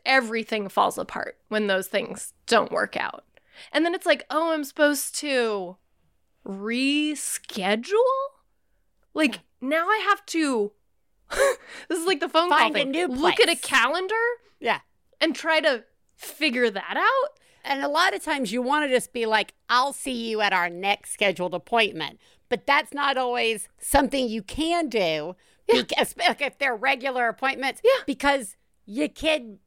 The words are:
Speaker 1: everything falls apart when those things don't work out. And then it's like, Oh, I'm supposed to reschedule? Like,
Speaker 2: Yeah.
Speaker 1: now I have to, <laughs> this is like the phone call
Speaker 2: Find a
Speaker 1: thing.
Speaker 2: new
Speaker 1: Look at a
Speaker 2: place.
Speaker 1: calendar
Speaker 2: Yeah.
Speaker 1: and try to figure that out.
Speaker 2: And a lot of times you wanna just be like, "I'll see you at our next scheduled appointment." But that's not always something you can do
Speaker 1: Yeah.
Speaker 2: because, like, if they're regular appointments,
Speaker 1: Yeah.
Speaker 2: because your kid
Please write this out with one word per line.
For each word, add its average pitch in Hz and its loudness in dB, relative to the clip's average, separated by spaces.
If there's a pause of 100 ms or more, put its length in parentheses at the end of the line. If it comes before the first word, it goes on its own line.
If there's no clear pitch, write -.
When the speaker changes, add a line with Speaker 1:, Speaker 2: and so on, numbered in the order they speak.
Speaker 1:
everything 220 0
falls 196 2
apart - -8 (100)
when 214 0
those 190 0
things - -6 (120)
don't 214 4
work 185 -2
out. - -6 (480)
And 311 2
then 339 0
it's 359 -8
like, 302 2
Oh, 320 0
I'm 302 -2
supposed 294 0
to 220 -2 (680)
reschedule? 240 -2 (1200)
Like, 302 2
Speaker 2:
Yeah. - -20 (200)
Speaker 1:
now 320 0
I 427 2 (100)
have 403 0
to, 262 0 (300)
<laughs> - -20
this - -2
is 330 -4
like 370 0
the 311 -2
phone 339 2
call 359 4
Speaker 2:
Find 320 4
a - 2
Speaker 1:
thing. 269 -2
Speaker 2:
new 339 0
Speaker 1:
Look 277 2
at 466 6
a 339 2
Speaker 2:
place. - -12
Speaker 1:
calendar 320 2 (460)
Speaker 2:
Yeah. 202 0 (400)
Speaker 1:
and 320 2
try 311 0
to 277 2 (320)
figure 247 -2
that 190 -8
out. 480 2 (260)
Speaker 2:
And 277 -2
a 285 -2
lot 349 2
of 349 -8
times 269 -2
you 247 -2
wanna 285 0
just 254 0
be 233 -4
like, 214 0 (140)
"I'll 254 2
see 233 -6
you 214 -2
at 202 2
our 175 2
next 190 -2
scheduled 180 0
appointment." 175 -2 (300)
But - -4
that's 294 0
not 277 0
always 240 -2 (100)
something 269 2
you 220 -6
can 320 -2
do 170 -2 (320)
Speaker 1:
Yeah. 254 4
Speaker 2:
because, - -2
like, 311 0
if 262 -6
they're 269 -2
regular 254 -2
appointments, 262 -4
Speaker 1:
Yeah. 508 4
Speaker 2:
because 277 0 (280)
your 254 -4
kid 254 -4